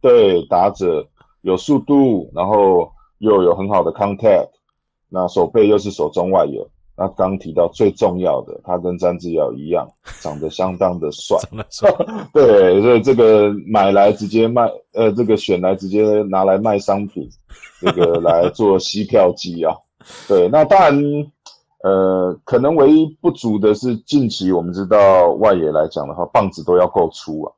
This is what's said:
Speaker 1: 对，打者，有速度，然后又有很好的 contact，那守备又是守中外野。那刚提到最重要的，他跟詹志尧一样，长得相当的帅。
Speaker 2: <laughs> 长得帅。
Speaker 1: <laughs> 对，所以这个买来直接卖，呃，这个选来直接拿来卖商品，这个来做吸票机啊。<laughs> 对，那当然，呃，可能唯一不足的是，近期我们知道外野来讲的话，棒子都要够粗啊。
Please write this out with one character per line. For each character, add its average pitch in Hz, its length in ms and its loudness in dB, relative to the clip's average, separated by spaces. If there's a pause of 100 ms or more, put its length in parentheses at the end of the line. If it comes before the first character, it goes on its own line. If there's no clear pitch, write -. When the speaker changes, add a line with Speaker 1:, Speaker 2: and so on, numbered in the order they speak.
Speaker 1:
对， 104 440 4
打 92 240 0
者， 85 340 -4 (360)
有 92 160 -2
速 135 240 -2
度， 131 520 0
然 87 140 -4
后 98 420 2 (300)
又 104 240 2
有 87 140 4
很 98 120 -6
好 95 140 0
的 82 100 -2
contact， 101 580 0 (580)
那 90 180 -4
守 87 220 0
备 107 180 2
又 104 100 4
是 101 140 -4
守 87 200 -4
中 90 200 -4
外 90 140 2
野。 64 200 -10 (320)
那 92 120 -6
刚 95 280 -4
提 82 160 -14
到 85 160 0
最 101 220 -2
重 92 300 -2
要 76 220 -2
的， - 200 -18
他 90 160 -6
跟 90 180 -6
詹 87 220 -4
志 85 140 -10
尧 76 200 -4
一 71 160 -14
样， 82 200 -4 (320)
长 76 180 -12
得 78 100 -8
相 92 300 -6
当 90 220 -2
的 76 100 -6
帅。 - 320 -6
Speaker 2:
<laughs> - 80 -16
长 104 80 -18
得 107 120 -14
帅。 - 200 0 (200)
Speaker 1:
<laughs> 220 220 -14
对， 101 500 4
所 120 120 4
以 113 60 4
这 120 160 0
个 107 360 4 (140)
买 101 240 0
来 101 220 4
直 104 160 -6
接 113 180 0
卖， 117 240 0 (220)
呃， 110 180 0
这 113 140 -2
个 107 120 2
选 92 240 -2
来 92 140 0
直 95 140 -10
接 107 340 0
拿 95 220 -2
来 95 120 2
卖 104 220 -2
商 101 300 -4
品， - 200 -14 (520)
这 - 120 0
个 85 280 0
来 85 300 2
做 98 280 2
吸 104 240 -6
票 95 300 2
机 85 320 -10
啊。 90 100 -2 (280)
<laughs> - 260 -20
对， 92 200 2
那 151 160 2
当 190 160 4
然， 143 220 2 (800)
呃， 95 500 0 (120)
可 123 140 0
能 143 180 0
唯 147 160 4
一 160 140 4 (140)
不 180 120 0
足 107 260 -4
的 104 160 2
是， 120 220 -4
近 131 320 -2
期 92 240 -4
我 87 100 0
们 87 100 -8
知 95 140 -8
道 95 460 4
外 104 200 2
野 80 200 -2
来 78 160 0
讲 76 180 -8
的 73 80 -12
话， 87 120 -6
棒 104 220 0
子 90 140 -12
都 87 160 0
要 90 80 4
够 87 240 -2
粗 78 320 -14
啊。 71 160 -14